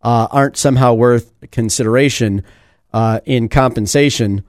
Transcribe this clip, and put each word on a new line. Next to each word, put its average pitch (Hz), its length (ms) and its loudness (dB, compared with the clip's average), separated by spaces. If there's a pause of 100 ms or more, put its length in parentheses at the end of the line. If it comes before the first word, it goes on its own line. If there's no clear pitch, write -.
uh, 117 280 0
aren't 139 280 -2
somehow 131 360 2
worth 120 380 2 (200)
consideration, 113 920 -2 (480)
uh, 110 320 -2
in 123 240 -2
compensation 120 1000 0